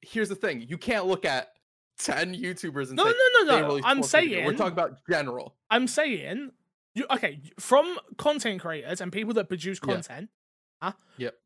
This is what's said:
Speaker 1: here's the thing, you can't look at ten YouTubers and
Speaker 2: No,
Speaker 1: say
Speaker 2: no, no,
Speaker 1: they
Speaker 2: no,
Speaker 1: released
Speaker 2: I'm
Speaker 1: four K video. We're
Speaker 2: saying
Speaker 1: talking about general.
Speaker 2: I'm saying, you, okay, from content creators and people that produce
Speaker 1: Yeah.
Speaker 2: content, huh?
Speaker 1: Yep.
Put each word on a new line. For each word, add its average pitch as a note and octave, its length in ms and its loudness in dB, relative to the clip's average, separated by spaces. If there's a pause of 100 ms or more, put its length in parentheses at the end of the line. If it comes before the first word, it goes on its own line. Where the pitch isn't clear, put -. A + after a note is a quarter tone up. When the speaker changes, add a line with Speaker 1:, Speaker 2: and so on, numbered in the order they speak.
Speaker 1:
here's A3 280 -2
the G3 60 -4
thing, D#3 320 -2
you D#3+ 100 -6
can't G#3+ 280 0
look F#3 180 0
at C3+ 260 -2 (500)
ten F3+ 340 -2
YouTubers E3+ 540 -6
and C3 80 -10
Speaker 2:
No, F#4 100 4
Speaker 1:
say A4+ 60 4
Speaker 2:
no, B4 320 6
no, - 20 4 (100)
Speaker 1:
they F3+ 60 6
Speaker 2:
no, D3 60 0
Speaker 1:
released C#3+ 200 0
Speaker 2:
I'm C#4 140 4
Speaker 1:
four - 80 -2
K D#4+ 180 8
video. G3+ 120 0
We're D#3 80 0
Speaker 2:
saying A#3+ 100 0
Speaker 1:
talking F3+ 160 0
about D#3+ 200 0 (140)
general. C#3 480 -2 (140)
Speaker 2:
I'm A#3+ 180 4
saying, B3 640 -4 (440)
you, B3+ 160 -4
okay, D#3+ 300 -2 (180)
from D#4 400 4 (180)
content B3 440 -2
creators D#3+ 400 -8
and F3+ 100 -6
people G#3+ 240 -2
that G3+ 140 0
produce F#3 360 -6
Speaker 1:
Yeah. - 80 0
Speaker 2:
content, D3+ 360 -8 (520)
huh? F#3 120 -4 (240)
Speaker 1:
Yep. A#2+ 180 -6 (100)